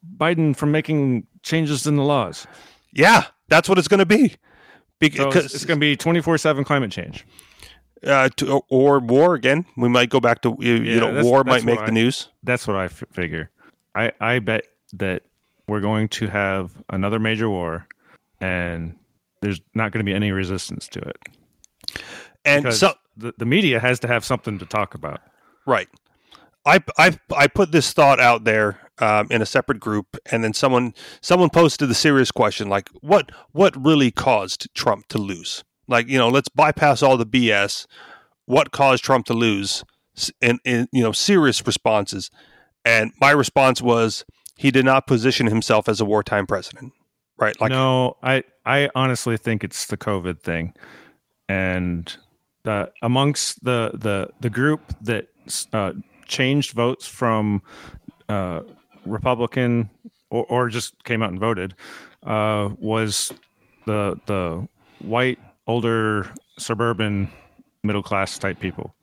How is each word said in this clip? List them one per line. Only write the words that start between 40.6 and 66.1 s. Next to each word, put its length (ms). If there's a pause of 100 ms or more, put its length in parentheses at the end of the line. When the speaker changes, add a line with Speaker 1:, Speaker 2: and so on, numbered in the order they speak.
Speaker 2:
in, 300
you 100
know, 80
serious 560
responses. 640 (540)
And 340
my 120
response 500
was, 420 (320)
"He 160
did 140
not 220
position 400
himself 420
as 100
a 60
wartime 420
president." 460 (420)
Right? 240
Like 120
Speaker 1:
No, 520
I, 200 (220)
I 300
honestly 400
think 280
it's 240
the 100
covid 420
thing. 340 (760)
And 640 (480)
the, 280 (100)
amongst 640
the, 300
the, 340 (100)
the 100
group 520
that, 260 (460)
uh, 180 (340)
changed 460
votes 340
from, 560 (680)
uh, 320 (440)
Republican 840 (400)
or, 160
or 240
just 340
came 180
out 100
and 80
voted, 360 (500)
uh, 520
was 560 (520)
the, 320 (100)
the 380 (340)
white, 380 (300)
older, 640 (260)